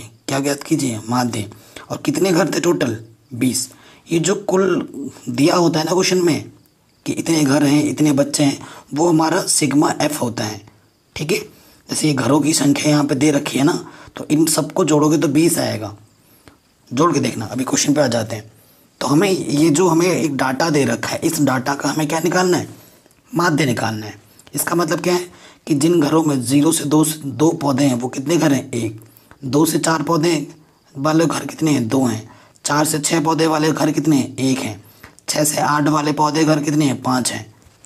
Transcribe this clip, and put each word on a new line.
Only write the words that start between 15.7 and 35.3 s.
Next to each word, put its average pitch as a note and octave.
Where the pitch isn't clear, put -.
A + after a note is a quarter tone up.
जोड़ D#3
के C#3
देखना, A2+
अभी -
question -
पे D3+
आ C#3
जाते A2+
हैं। -
तो C#3
हमें E3
ये D#3
जो F3+
हमें E3
एक D#3
डेटा C3
दे C#3+
रखा A#2
है, -
इस -
डेटा C3
का C#3+
हमें D3+
क्या D#3+
निकालना F3+
है? -
माध्य D#3+
निकालना A2
है। -
इसका -
मतलब F3
क्या F3
है F3+
कि D#3+
जिन D#3+
घरों D#3
में C#3
ज़ीरो C#3+
से -
दो, D3+
दो C#3
पौधे C#3+
हैं, C3
वो A#2+
कितने C#3+
घर D3
हैं? B2+
एक। A2+
दो C#3+
से D#3+
चार D#3
पौधे D#3+
वाले D#3
घर C3
कितने D#3
हैं? A#2+
दो C3
हैं। A2
चार D3
से D3
छः D3+
पौधे D#3+
वाले D#3
घर D3+
कितने D3+
हैं? A#2+
एक C3
हैं। G#2
छः -